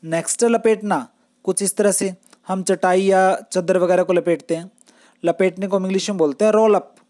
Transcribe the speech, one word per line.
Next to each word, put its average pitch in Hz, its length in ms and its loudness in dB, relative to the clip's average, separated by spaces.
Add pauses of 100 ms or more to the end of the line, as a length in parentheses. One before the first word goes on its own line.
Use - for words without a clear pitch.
नेक्स्ट 165 400 -4
लपेटना, 214 680 0 (340)
कुछ 185 180 -2
इस 196 160 -4
तरह 202 140 2
से 190 240 -4 (320)
हम 190 160 -4
चटाई 185 380 2
या 190 340 4
चादर 185 420 -2
वगैरह 180 260 2
को 180 100 -2
लपेटते 165 420 -2
हैं, 170 160 -12 (540)
लपेटने 185 420 -2
को 190 80 -2
हम 190 80 0
इंग्लिश 190 260 -4
में 202 80 -4
बोलते 156 280 0
हैं 214 60 4
रोल 214 240 4
अप। - 200 -4 (140)